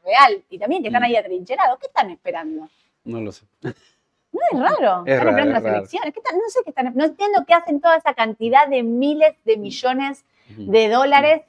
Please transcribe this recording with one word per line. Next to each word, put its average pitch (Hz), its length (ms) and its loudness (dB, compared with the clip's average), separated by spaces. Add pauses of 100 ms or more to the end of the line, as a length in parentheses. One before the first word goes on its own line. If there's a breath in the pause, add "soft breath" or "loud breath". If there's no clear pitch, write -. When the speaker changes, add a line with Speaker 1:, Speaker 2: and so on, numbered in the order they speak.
Speaker 1:
real. 220 440 4
Y 185 80 -16
también 285 240 -4
que 233 80 -8
están 240 120 0
Speaker 2:
Mm. 240 40 0
Speaker 1:
ahí 240 120 -2
atrincherados, 202 640 -2
¿qué - 80 -14
están 220 240 -2
esperando? 160 580 -10 (340)
Speaker 2:
No 117 160 -10
lo 107 120 -8
sé. - 140 -20 (180)
Speaker 1:
No, - 760 -16 (140)
es 277 60 -2
raro, 247 460 0
Speaker 2:
Es 135 80 0
Speaker 1:
están - 140 2
Speaker 2:
raro, - 40 4
Speaker 1:
esperando 101 100 2
Speaker 2:
es - 60 2
Speaker 1:
las - 160 0
Speaker 2:
raro. 107 160 -2
Speaker 1:
elecciones, 311 340 -8
¿qué - 80 -14
están? 339 160 -4
No 453 120 -2
sé 508 140 -2
qué 330 60 -10
están, 254 260 -6
no 277 80 0
entiendo 392 420 0
qué 339 80 2
hacen 330 280 0
toda 330 160 4
esa 311 160 -2
cantidad 233 560 2
de 262 140 0
miles 294 500 0 (100)
de 220 140 2
Speaker 2:
Mm. 214 40 -10
Speaker 1:
millones 262 640 -4 (280 soft breath)
Speaker 2:
Ujú. 196 200 -8
Speaker 1:
de 220 160 6
dólares 285 600 4